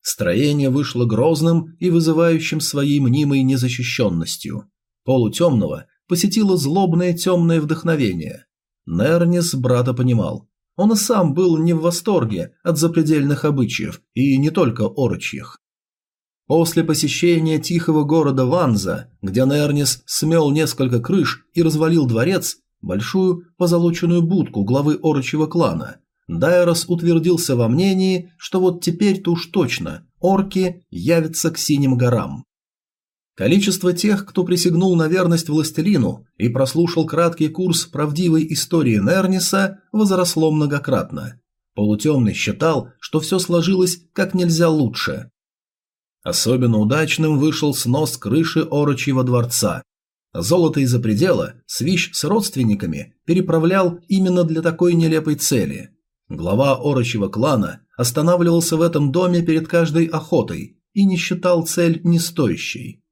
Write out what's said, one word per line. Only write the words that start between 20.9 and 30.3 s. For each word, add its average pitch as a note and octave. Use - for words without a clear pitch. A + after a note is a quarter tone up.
крыш D#3+
и E3+
развалил D#3+
дворец, C#3+
большую F3
позолоченную E3+
будку E3
главы C#3+
орочьего D3+
клана, G#2
Дайрос E3+
утвердился E3
во A#2
мнении, F#3
что -
вот F3
теперь-то F3
уж E3
точно A#2
орки F#3+